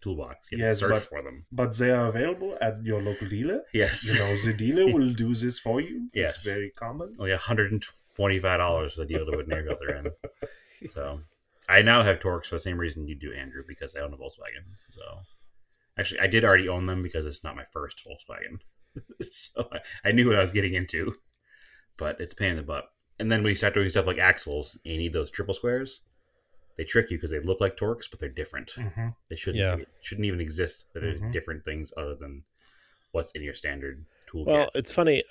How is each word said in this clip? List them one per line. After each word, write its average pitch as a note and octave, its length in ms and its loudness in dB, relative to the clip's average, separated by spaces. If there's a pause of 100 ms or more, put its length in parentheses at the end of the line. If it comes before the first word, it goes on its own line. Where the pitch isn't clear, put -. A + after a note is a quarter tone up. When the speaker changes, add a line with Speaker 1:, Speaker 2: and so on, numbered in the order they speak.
Speaker 1:
toolbox. D#2 500 -8
You - 60 -6
have A2+ 100 2
Speaker 2:
Yes, G#2+ 120 4
Speaker 1:
to G2 60 2
search G#2 100 4
Speaker 2:
but G#2+ 80 2
Speaker 1:
for - 180 -10
them. - 300 -14
Speaker 2:
but A#2+ 260 2
they B2 140 6
are A#2+ 160 4
available F3 520 -2
at A2 240 0
your G#2+ 180 0
local G2+ 280 -4
dealer. D3 320 -2 (120)
Speaker 1:
Yes. G#2 380 4
Speaker 2:
You G#2+ 80 6
know, G2+ 160 2
the A2 180 2
Speaker 1:
<laughs> G#2+ 40 -4
Speaker 2:
dealer E3 340 4
will C3 220 4
do A#2 220 0
this B2 240 0
for A#2 200 0
you. A#3+ 340 -6
Speaker 1:
Yes. E2+ 240 0
Speaker 2:
It's - 80 -8
very G2+ 260 -4
common. D3 480 -10
Speaker 1:
Only F#2+ 120 0
a F#2+ 60 2
hundred G#2 340 2
and G#2+ 140 0 (300)
twenty-five F#2+ 420 2
dollars E2+ 380 0
for E2 60 -6
the D2+ 40 -4
dealer D#2 200 -2
to D2+ 120 -2
put D2+ 80 -6
an D#2 80 -6
air D#2 100 -2
filter C#2+ 320 -4
in. C#2+ 200 -6
Speaker 2:
<laughs> - 40 -20 (720)
Speaker 1:
So C#2+ 260 -8 (480)
I G2 140 10
now A#2 220 8
have G2 160 4
Torx F2 260 -2
for F2+ 100 -6
the D#2+ 40 -4
same F2 180 -4
reason D#2 300 -4
you D2+ 80 -8
do, C#2 180 -12
Andrew, C2+ 340 -12
because C#2+ 280 -14
I C#2+ 60 -8
own C#2+ 120 -8
a C2+ 40 -14
Volkswagen. B1+ 460 -14 (280)
So - 100 -20 (960)
actually, - 220 -2
I G2 80 4
did A2 180 4
already F#2 240 6
own F2+ 160 -2
them F#2 160 -2
because E2+ 240 -4
it's C#2+ 180 -8
not D#2 120 -8
my C2 180 -12
first D2 340 -10
Volkswagen. - 520 -14 (360)
<laughs> - 260 -14
So - 500 -6
I, - 80 -8 (260)
I G#2 60 6
knew A#2+ 160 8
what A2 80 8
I G2 40 8
was F#2 120 4
getting F#2+ 240 2
into, F2 400 -4 (840)
but D2+ 240 -4
it's E2+ 120 -10
a - 20 -16
pain G2 160 0
in E2 60 -2
the D2+ 60 -6
butt. C#2+ 220 -8 (340)
And A2 120 0
then A2 100 4
when G#2 80 4
you G2 60 4
start G#2 180 2
doing G2 160 2
stuff F#2 160 2
like F2+ 140 0
axles, - 640 0
you D#2+ 140 -6
need E2 160 -2
those D#2 180 -2
triple F#2+ 240 -4
squares. B2+ 460 -4 (760)
They D#2+ 60 -6
trick A2 260 2
you E2+ 100 -2
'cause D#2 120 -6
they D2+ 80 -2
look F#2 200 0
like G2 160 2
Torx, A2 360 -4
but - 80 -16
they're - 100 -8
different. - 460 -10
Speaker 2:
Mm-hmm. A#2 320 -6 (220)
Speaker 1:
They E2+ 60 -10
shouldn't - 240 -2
Speaker 3:
Yeah. F#2 180 2
Speaker 1:
be, D#2+ 80 -10 (160)
shouldn't G#2 260 -4
even F2+ 140 -2
exist E2 520 -4
that E2 60 -12
there's D#2+ 220 -4
Speaker 2:
Mm-hmm. A#2 100 -4
Speaker 1:
different D#2+ 340 -6
things D#2 320 -6
other D2 160 -6
than C#2+ 300 -12 (720)
what's E2 180 -4
in D2+ 100 -12
your C#2+ 140 -8
standard C#2 500 -8 (260)
toolkit. D#2+ 140 -6
Speaker 3:
Well, D3 300 4
it's C3 160 -4
funny. D#3+ 400 4